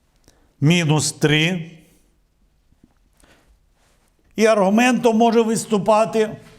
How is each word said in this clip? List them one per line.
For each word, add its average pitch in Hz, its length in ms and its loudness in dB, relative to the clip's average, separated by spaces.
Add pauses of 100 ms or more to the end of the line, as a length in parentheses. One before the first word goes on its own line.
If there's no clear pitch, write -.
(600)
мінус 156 520 0
три. 160 580 -2 (2750)
І 214 100 0
аргументом 220 680 2
може 233 260 2
виступати 214 880 -2 (280)